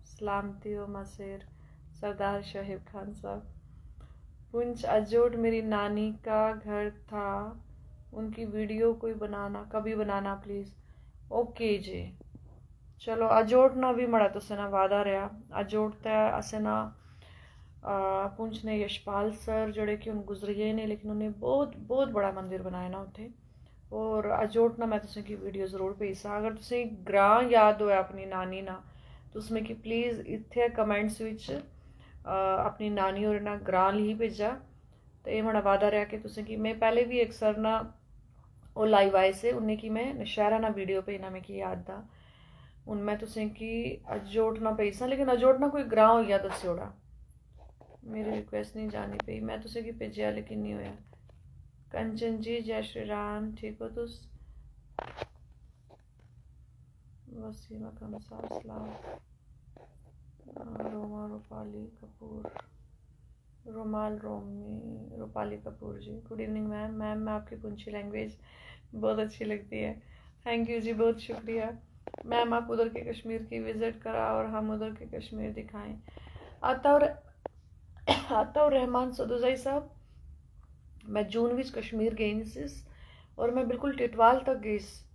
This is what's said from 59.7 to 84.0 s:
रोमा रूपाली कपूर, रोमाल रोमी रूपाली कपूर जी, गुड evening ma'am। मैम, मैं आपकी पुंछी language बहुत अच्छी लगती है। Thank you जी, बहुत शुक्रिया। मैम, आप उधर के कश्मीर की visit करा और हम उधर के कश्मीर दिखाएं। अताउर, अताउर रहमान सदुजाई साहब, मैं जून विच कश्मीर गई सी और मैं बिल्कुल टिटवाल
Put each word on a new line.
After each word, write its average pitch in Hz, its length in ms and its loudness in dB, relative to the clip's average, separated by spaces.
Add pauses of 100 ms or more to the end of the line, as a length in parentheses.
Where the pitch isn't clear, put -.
रोमा 208 340 -10
रूपाली 214 600 -14
कपूर, - 640 -14 (1120)
रोमाल 214 520 -4
रोमी 214 1000 -10
रूपाली 104 380 -6
कपूर 107 420 -12
जी, 208 120 -14
गुड 220 300 -12
evening 214 260 -4
ma'am। 214 240 -6
मैम, 214 280 -6
मैं 214 140 -4
आपकी 214 240 -8
पुंछी 214 340 -12
language 208 480 -8 (560)
बहुत 214 240 0
अच्छी 220 260 -4
लगती 214 340 -6
है। 214 240 -6 (440)
Thank 233 240 -2
you 233 100 -2
जी, 226 120 -4
बहुत 226 280 2
शुक्रिया। 226 580 -6 (480)
मैम, 233 280 2
आप 233 160 0
उधर 226 180 2
के 233 240 -8
कश्मीर 226 300 -6
की 226 160 -8
visit 226 440 -4
करा 226 300 0
और 220 140 0
हम 214 240 -2
उधर 214 200 -4
के 226 280 -12
कश्मीर 214 340 -8
दिखाएं। 214 460 -12 (640)
अताउर, 285 400 8 (1300)
अताउर 285 420 4
रहमान 247 380 2
सदुजाई 247 440 0
साहब, 277 380 -4 (1120)
मैं 208 240 -2
जून 233 240 2
विच 254 180 -2
कश्मीर 220 440 -2
गई 220 300 0
सी 277 420 -10 (520)
और 233 120 2
मैं 247 180 0
बिल्कुल 269 280 -2
टिटवाल 233 440 8